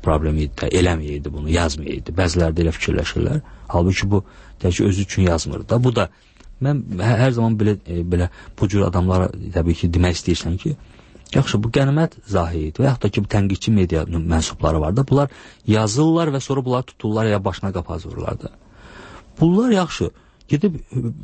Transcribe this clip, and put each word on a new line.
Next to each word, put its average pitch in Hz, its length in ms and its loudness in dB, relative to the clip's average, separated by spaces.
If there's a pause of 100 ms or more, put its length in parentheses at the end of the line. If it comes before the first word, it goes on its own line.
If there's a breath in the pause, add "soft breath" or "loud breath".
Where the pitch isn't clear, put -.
problemi 76 440 0
idi 69 140 -8
də, - 80 -2 (100)
eləməyəydi 73 540 0
bunu, 76 180 -6
yazmayaydı. 78 640 -2
Bəziləri 85 420 2
də 85 100 2
elə 82 100 0
fikirləşirlər. - 640 -2 (340 loud breath)
Halbuki 95 360 2
bu, 98 120 2 (400 loud breath)
deyək 87 160 2
ki, 98 120 4
özü 95 180 0
üçün 95 180 2
yazmır 80 420 -2
da. 117 140 2
Bu 123 140 2
da, 98 120 0 (540 soft breath)
mən 139 220 0 (160)
hə-, 117 240 2
hər 131 140 2
zaman 113 200 2
belə, 104 180 2 (100)
e, 85 200 -4
belə 87 240 0 (300 loud breath)
bu 107 80 2
cür 98 180 2
adamlara 92 440 2 (260)
təbii 85 260 0
ki, 87 140 2
demək 87 240 2
istəyirsən 87 420 -2
ki, 151 140 -4 (580 loud breath)
yaxşı, 135 300 2
bu 117 100 -4
Qənimət 143 460 2 (100)
Zahid 82 480 -2
və 135 140 4
yaxud 120 160 0
da - 20 -4
ki, 101 160 -2
bu - 80 -2
tənqidçi 98 400 0
media 85 320 2
nü-, 80 160 -2
mənsubları 80 640 0
var 92 100 0
da, 135 120 2
bunlar 139 240 2 (340 loud breath)
yazırlar 143 720 2
və 135 40 -4
sonra 135 240 -2
bunları 123 280 -2
tuturlar 110 340 -2
ya 104 180 0
başına 98 300 -4
qapaz 85 320 -6
vururlar 82 320 -8
da. - 140 -12 (880 loud breath)
Bunlar 190 300 4
yaxşı, 180 400 0 (380 soft breath)
gedib 151 280 0 (160)
hü-, 123 200 -4 (120)